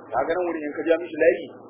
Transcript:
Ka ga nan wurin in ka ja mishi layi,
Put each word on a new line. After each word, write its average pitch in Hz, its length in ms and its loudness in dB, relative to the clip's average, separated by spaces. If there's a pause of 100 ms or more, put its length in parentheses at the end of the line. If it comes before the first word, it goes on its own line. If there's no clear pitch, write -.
Ka 113 140 -4
ga 143 140 0
nan 180 120 0
wurin 165 200 -4
in 147 100 -6
ka 156 80 -8
ja 165 140 4
mishi 160 220 -6
layi, 160 280 4 (240)